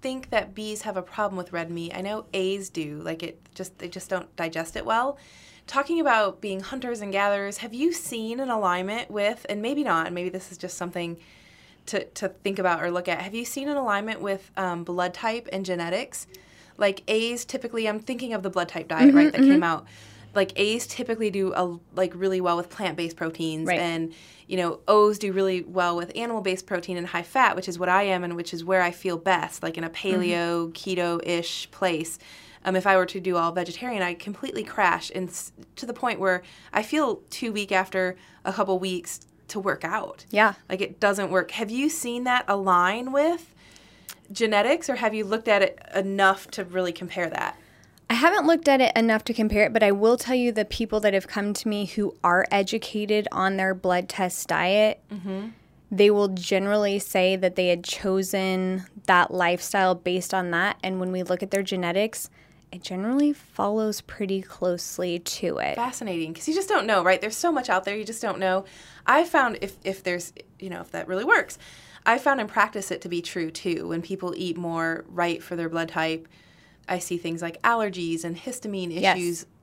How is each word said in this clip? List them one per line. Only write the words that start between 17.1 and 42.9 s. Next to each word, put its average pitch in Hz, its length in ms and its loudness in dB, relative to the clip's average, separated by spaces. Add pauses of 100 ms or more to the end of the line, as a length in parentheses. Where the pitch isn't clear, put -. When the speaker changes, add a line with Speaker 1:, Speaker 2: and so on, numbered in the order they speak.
Speaker 1:
typically, 233 420 -4
I'm 214 120 -2
thinking 240 340 -6
of 196 80 -4
the 190 80 -4
blood 180 200 -2
type - 180 -10
diet, 247 220 8
Speaker 2:
Mm-hmm, 277 80 10
Speaker 1:
right, 294 140 8
that 254 100 4
Speaker 2:
mm-hmm. 269 100 10
Speaker 1:
came 311 120 8
out. 165 220 0 (480)
Like, 190 260 0
As 220 280 0
typically 226 420 -2
do, 190 240 0
a, 175 240 -2 (180)
like, 185 200 0
really 185 260 0
well 175 160 2
with 175 120 -4
plant-based 165 460 -6
proteins, 160 520 -4
Speaker 2:
Right. 175 120 2
Speaker 1:
and, 165 320 -2 (360)
you 185 100 -4
know, 175 300 -2
Os 208 320 6
do 202 140 -2
really 190 280 0
well 175 340 0
with 170 200 -4
animal-based 208 500 -4
protein 180 320 -4
and 175 80 -6
high 175 180 -4
fat, 254 320 2
which 185 120 -6
is 170 100 -6
what 180 120 0
I 196 140 4
am 185 200 0
and 175 120 -4
which 170 200 -8
is 165 80 -8
where 185 180 2
I 175 80 2
feel 175 280 -4
best, 170 440 0
like, 165 160 -4
in 165 60 -4
a 165 60 -4
Speaker 2:
Mm-hmm. 185 320 -2
Speaker 1:
paleo, 170 520 0
keto-ish 175 960 -2
place. 165 480 -2 (480)
Um, 185 100 0
if 185 100 2
I 190 120 6
were 185 100 4
to 196 140 -8
do 175 160 0
all 170 160 2
vegetarian, 185 500 -4
I 175 100 -2
completely 208 500 -8
crash, 175 520 0
and 185 140 -6
s-, - 220 -12 (260)
to 262 80 -12
the 233 80 -6
point 226 260 -4
where 185 240 2 (300)
I 214 100 2
feel 269 460 0
too 233 240 -6
weak 202 180 -4
after 185 440 0 (300)
a 190 80 -4
couple 190 260 2
weeks 185 420 -4 (260)
to 214 120 -8
work 190 260 -2
out. - 440 -6
Speaker 2:
Yeah. 208 240 6 (160)
Speaker 1:
Like, 185 120 -2
it - 180 -6
doesn't 196 320 2
work. 180 200 2
Have 220 200 -6
you 269 180 0
seen 247 360 -4
that 247 220 2
align 196 680 2